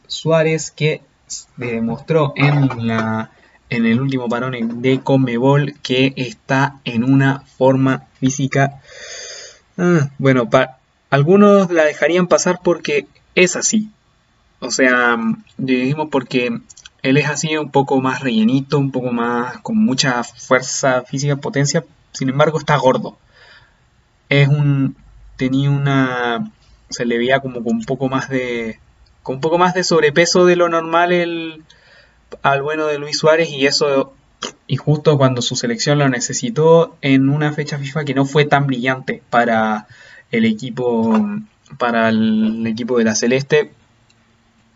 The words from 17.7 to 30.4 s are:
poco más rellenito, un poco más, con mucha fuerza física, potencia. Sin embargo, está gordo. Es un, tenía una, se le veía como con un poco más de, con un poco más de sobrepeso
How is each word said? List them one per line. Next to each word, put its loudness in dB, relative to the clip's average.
poco 0
más -2
rellenito, 0
un 0
poco -4
más, -2
con -2
mucha 0
fuerza -2
física, -4
potencia. -2
Sin -4
embargo, 2
está 0
gordo. 0
Es 4
un, 0
tenía 0
una, -2
se -6
le 0
veía 2
como -10
con -2
un -6
poco -4
más -4
de, -6
con -8
un -12
poco 0
más 2
de -2
sobrepeso 2